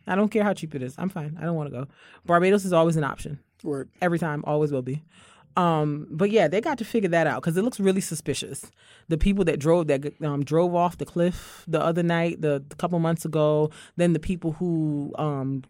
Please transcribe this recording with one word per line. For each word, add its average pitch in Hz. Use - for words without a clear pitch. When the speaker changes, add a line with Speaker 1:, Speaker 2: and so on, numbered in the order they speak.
Speaker 1:
I 180
don't 208
care 208
how 202
cheap 156
it 131
is. 131
I'm 185
fine. 156
I 151
don't 170
wanna 147
go." 131
Barbados 185
is 185
always 165
an 151
option. 143
Speaker 2:
Word. 139
Speaker 1:
Every 170
time, 151
always 151
will 131
be. 135
Um, 151
but 190
yeah, 196
they 185
got 285
to 214
figure 202
that 165
out 127
'cause 165
it 185
looks 247
really 190
suspicious. -
The 165
people 202
that 147
drove, 165
that, 143
um, 143
drove 170
off 175
the 139
cliff -
the 160
other 170
night, 170
the, 143
the -
couple 175
months 165
ago, 151
then 175
the 156
people 170
who, 156
um, 135